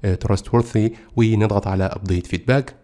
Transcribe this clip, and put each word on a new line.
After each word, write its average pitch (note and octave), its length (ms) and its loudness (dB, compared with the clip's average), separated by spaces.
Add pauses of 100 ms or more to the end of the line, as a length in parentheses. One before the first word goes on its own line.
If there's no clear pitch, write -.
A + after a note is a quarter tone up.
آه، F#2+ 140 0 (100)
trustworthy A2 640 0 (260)
ونضغط G#2+ 500 2
على F#2+ 280 0
update F#2 420 -4
feedback. B2+ 360 -2 (120)